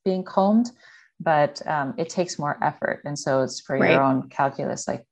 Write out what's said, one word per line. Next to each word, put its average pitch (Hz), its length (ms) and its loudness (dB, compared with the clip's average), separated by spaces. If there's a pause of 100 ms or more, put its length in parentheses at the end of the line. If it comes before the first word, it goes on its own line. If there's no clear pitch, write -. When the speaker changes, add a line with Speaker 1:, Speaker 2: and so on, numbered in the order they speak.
Speaker 1:
being 185 200 0
combed, 214 460 2 (500)
but, 151 480 2
um, 143 300 -2
it 165 100 -4
takes 180 300 -4
more 147 240 -4
effort. - 420 -2
And 147 140 -6
so 135 240 0
it's 127 180 -6
for 135 160 -6
your 135 100 4
Speaker 2:
Right. 131 140 4
Speaker 1:
own 135 280 2
calculus. 139 600 -4
Like, 135 240 -6